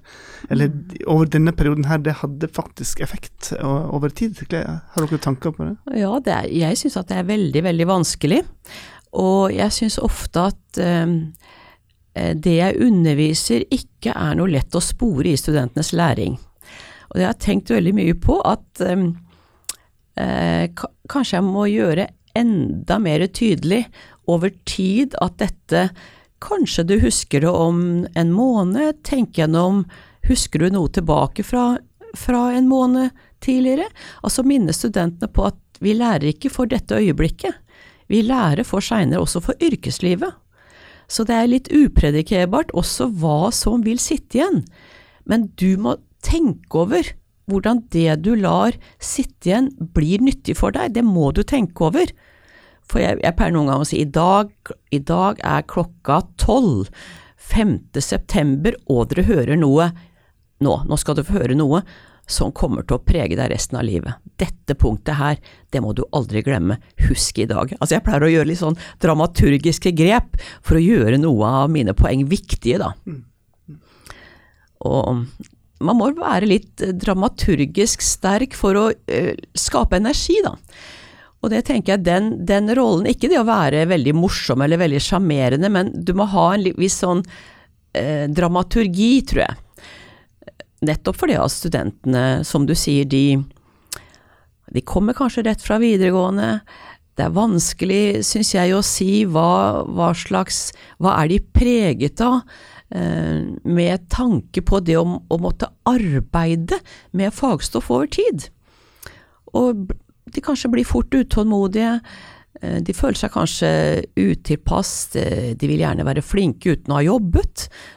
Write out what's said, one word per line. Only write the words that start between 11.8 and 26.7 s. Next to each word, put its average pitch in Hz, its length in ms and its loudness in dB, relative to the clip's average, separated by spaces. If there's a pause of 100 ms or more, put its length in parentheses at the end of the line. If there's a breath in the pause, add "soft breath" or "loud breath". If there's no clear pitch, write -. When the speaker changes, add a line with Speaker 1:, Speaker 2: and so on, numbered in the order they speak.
Speaker 2:
eh, 165 200 -2
det 165 220 2
jeg 185 200 2
underviser 165 920 2
ikke - 440 -4
er 151 220 -2
noe 175 160 0
lett 139 240 -2
å 175 80 0
spore 175 480 -2
i 135 80 0
studentenes 131 540 -2
læring. 127 420 0 (720 loud breath)
Og - 120 -10
jeg 185 80 2
har 190 160 -2
tenkt 202 300 -2
veldig 190 240 2
mye 175 180 2
på 220 300 2
at, - 240 -2 (140)
ehm, 180 260 0 (1120 loud breath)
eh, 69 500 -2
ka-, - 240 -12 (160)
kanskje 220 320 -2
jeg 196 80 0
må 196 180 0
gjøre 208 400 0 (300)
enda 202 640 0
mer 165 280 0
tydelig 208 580 0 (420 loud breath)
over 175 240 0 (140)
tid 208 520 -2
at 175 200 -4
dette, 185 500 0 (540 loud breath)
kanskje 311 440 -2